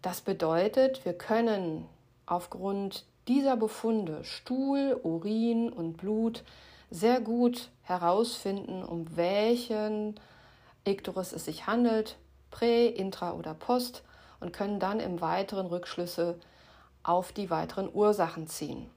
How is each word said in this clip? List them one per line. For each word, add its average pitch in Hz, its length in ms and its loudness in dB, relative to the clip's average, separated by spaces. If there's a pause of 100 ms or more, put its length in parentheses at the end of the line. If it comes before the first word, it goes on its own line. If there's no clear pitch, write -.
Das 180 180 -6
bedeutet, 196 840 2
wir 175 120 -2
können 196 680 0 (400)
aufgrund 196 800 -4 (220)
dieser 269 280 4
Befunde, 220 680 -2
Stuhl, 269 800 0
Urin 226 680 0
und 165 260 -6
Blut, 220 460 -2 (480)
sehr 226 300 4
gut 240 500 2 (120)
herausfinden, 190 1000 0
um 165 340 -6
welchen 214 1000 2 (680)
Ikterus 190 480 -2
es 165 120 -8
sich - 220 -8
handelt, 226 500 2 (340)
prä-, 233 380 4
intra- 190 440 -4
oder 165 220 -8
post, 247 480 -2 (380)
und 175 120 -8
können 202 260 -4
dann 196 220 0
im 175 200 -4
weiteren 185 460 -2
Rückschlüsse 175 720 -4 (640)
auf 180 300 2
die 196 180 -6
weiteren 165 420 -2
Ursachen 196 540 2
ziehen. - 500 -10